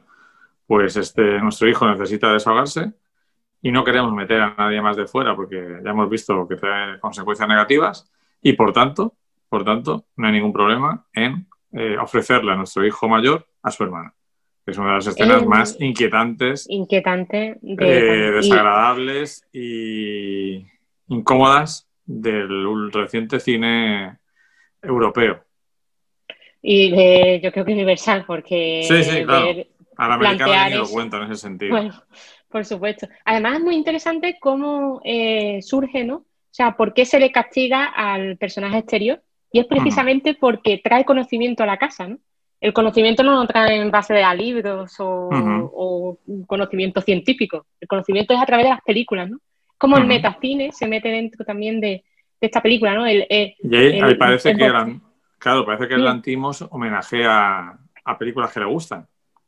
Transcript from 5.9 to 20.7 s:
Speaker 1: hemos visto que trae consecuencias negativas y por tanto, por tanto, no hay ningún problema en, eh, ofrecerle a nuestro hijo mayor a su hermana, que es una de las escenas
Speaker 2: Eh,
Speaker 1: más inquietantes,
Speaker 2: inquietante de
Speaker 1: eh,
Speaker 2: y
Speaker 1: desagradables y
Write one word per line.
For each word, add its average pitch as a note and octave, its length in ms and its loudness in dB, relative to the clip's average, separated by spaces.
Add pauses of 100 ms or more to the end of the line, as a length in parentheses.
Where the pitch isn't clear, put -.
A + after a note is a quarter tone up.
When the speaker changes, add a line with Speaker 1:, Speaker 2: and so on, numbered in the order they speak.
Speaker 1:
hemos G#2 200 0
visto G2 380 -2
que F#2+ 80 -6
trae G2+ 440 -4
consecuencias G#2 480 -6
negativas G#2+ 640 0 (320)
y C#3 120 4
por G#2 180 2
tanto, C#3 420 0 (340)
por G#2 160 -2
tanto, - 420 -4 (100)
no A2 120 -2
hay G#2+ 60 2
ningún G#2 180 0
problema A2+ 600 0
en, C3 340 -4 (240)
eh, A2 260 -4
ofrecerle A2 540 0
a F#2 40 0
nuestro F#2+ 300 -2
hijo G#2+ 220 -2
mayor B2 380 2 (160)
a B2+ 100 -4
su - 120 -6
hermana, F2 300 -12 (500)
que G2 80 -8
es F#2+ 60 -10
una G2 120 -2
de G2 60 2
las G2 120 -2
escenas A#2 360 4
Speaker 2:
Eh, - 20 -2
Speaker 1:
más A2 340 2
inquietantes, A#2+ 1000 -2
Speaker 2:
inquietante F#3+ 840 -2
de C3 440 2
Speaker 1:
eh, G#2+ 280 2
Speaker 2:
y - 0 -
Speaker 1:
desagradables A#2 1160 2
y G#2 1120 -8 (420)